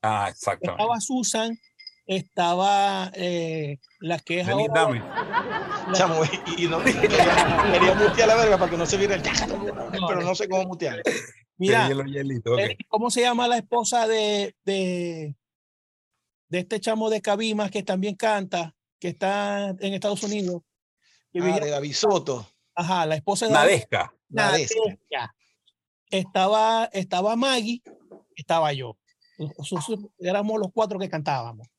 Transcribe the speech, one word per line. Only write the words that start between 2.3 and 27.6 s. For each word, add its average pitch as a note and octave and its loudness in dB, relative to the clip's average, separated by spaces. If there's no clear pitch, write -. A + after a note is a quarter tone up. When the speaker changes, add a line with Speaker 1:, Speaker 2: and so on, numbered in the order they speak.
Speaker 2:
eh, D#3+ -4
la E3 -4
que E3+ -4
es F3 -2
Speaker 1:
Denis D3+ 2
Speaker 2:
ahora D#3+ 4
Speaker 1:
Dame. B2 2
Speaker 2:
la G#4+ -4
Speaker 3:
Chamo, F3 4
y, E3+ 0
y - 0
no, D#3+ 0
<laughs> - -4
quería F#3+ 4
mutear G#3 4
la A3 8
verga A3 6
para F3 2
que E3+ -2
no E3 0
se G3 0
viera G3+ 2
el D#3+ -4
Speaker 2:
No, - -4
Speaker 3:
pero F3+ 0
no F3+ -2
sé G#3 -4
cómo F#3+ 0
mutear. E3 -6
Speaker 2:
Mira, G3+ 4
Speaker 1:
Sí, B2+ 2
hielo, C#3 0
hielito, C3+ -2
ok. D3+ 2
Speaker 2:
eh, G#3 -2
¿cómo A#3+ 0
se A#3+ 0
llama A#3+ 2
la A#3+ 2
esposa A#3 0
de, G#3+ 0
de, F3 -4
de F3 -2
este F#3+ -4
chamo A3 0
de G#3+ 0
Cabimas G#3 0
que G#3 -4
también F#3+ -2
canta, F#3+ -2
que F3+ -6
está G3+ -2
en G3 -6
Estados G3 -2
Unidos? G3 -4
Que F3+ -2
Speaker 3:
Ah, F3 0
Speaker 2:
vive F3+ 2
Speaker 3:
de D3 -4
David C#3+ -4
Soto. C#3+ 0
Speaker 2:
Ajá, E3+ 0
la D#3 0
esposa G3 -2
de A3 2
David D3+ 8
Speaker 1:
Nadesca. A#2 0
Speaker 3:
Nadesca. G3+ 0
Speaker 2:
Nadesca. C#3+ -8
Estaba, G#3+ 2
estaba F#3+ 0
Maggie, A#3+ 0